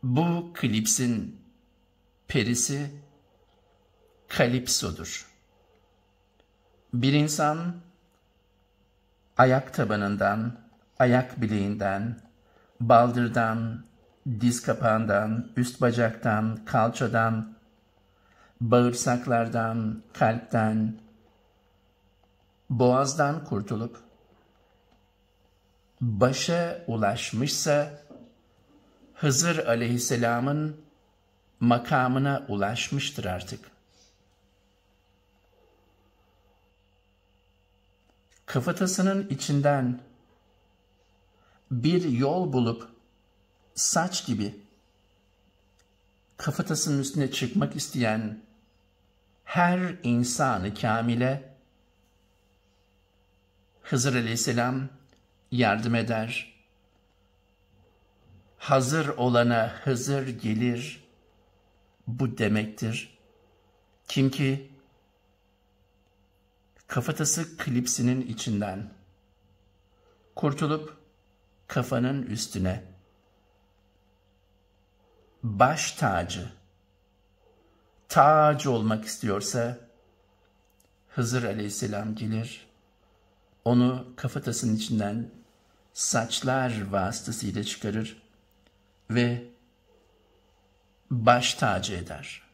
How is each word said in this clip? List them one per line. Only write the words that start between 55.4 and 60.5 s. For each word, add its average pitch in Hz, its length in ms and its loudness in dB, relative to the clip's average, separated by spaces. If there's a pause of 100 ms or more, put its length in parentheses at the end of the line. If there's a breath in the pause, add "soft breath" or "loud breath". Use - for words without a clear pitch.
yardım 113 440 2
eder. 113 600 -4 (2000)
Hazır 143 500 2
olana 120 640 2 (100)
Hızır 131 440 -2
gelir. 117 760 -2 (1000)